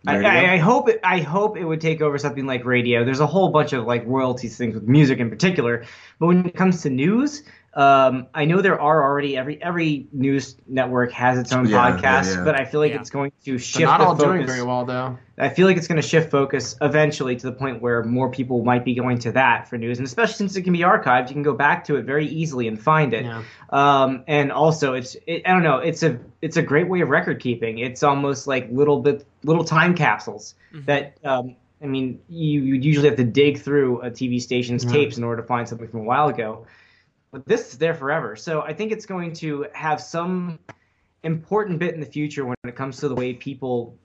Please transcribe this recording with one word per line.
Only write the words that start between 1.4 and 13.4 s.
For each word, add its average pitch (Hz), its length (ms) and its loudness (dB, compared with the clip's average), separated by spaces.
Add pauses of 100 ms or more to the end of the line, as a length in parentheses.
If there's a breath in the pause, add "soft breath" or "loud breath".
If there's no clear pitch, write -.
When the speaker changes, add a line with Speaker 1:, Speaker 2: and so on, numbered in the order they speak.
Speaker 1:
it 180 60 -6
would 160 160 -2
take 160 200 -2
over 147 180 0
something 135 280 -4
like 123 180 -4
radio. 120 400 2
There's 131 140 0
a 147 80 4
whole 180 220 2
bunch 151 240 2
of, 123 120 -2
like, 117 220 -2
royalties 127 500 -2
things 113 180 -4
with 107 120 -6
music 135 320 6
in 117 100 -2
particular, 120 540 -2 (380 loud breath)
but 160 60 2
when 180 200 4
it 175 80 -6
comes 185 280 0
to 156 80 -4
news, 202 520 0 (320 soft breath)
um, 135 600 4
I 156 100 -2
know 170 160 2
there 185 200 2
are 147 240 4
already, 143 320 0
every, 139 260 -6
every 165 500 -2
news 139 440 -2 (100)
network 127 460 0
has 123 260 2
its 123 140 -4
own 127 160 2
Speaker 2:
Yeah, 120 200 6
yeah, 123 120 2
Speaker 1:
podcast, 131 360 2
Speaker 2:
yeah. 90 80 -4
Speaker 1:
but 139 140 2
I 131 60 -2
feel 151 160 -2
like 151 120 2
Speaker 3:
Yeah. 139 80 -6
Speaker 1:
it's - 100 -16
going 139 200 -6 (140)